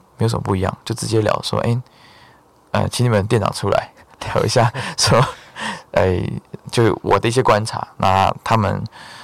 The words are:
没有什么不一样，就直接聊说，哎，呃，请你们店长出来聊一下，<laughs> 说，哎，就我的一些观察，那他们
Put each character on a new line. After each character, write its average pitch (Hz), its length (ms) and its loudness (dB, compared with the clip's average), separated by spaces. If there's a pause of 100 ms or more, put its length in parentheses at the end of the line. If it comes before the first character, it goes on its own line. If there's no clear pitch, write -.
(160)
没 117 80 -2
有 113 40 2
什 113 80 -2
么 - 60 -4
不 101 120 -2
一 92 60 0
样， - 240 -2
就 113 100 -4
直 113 120 -8
接 110 140 0
聊 101 220 0
说， - 180 -4
哎， 123 220 0 (880)
呃， 101 160 0
请 120 160 -2
你 123 40 2
们 104 180 2
店 113 140 2
长 - 120 0
出 98 180 -4
来 - 220 -2 (420)
聊 - 100 0
一 - 40 0
下， 117 240 2 (120)
<laughs> - 120 -12
说， - 260 4 (680)
哎， 92 300 2 (480)
就 113 320 2
我 98 160 2
的 117 100 -2
一 - 20 0
些 123 120 2
观 107 220 4
察， - 220 -6 (100)
那 95 380 2 (100)
他 113 120 2
们 101 260 0 (420)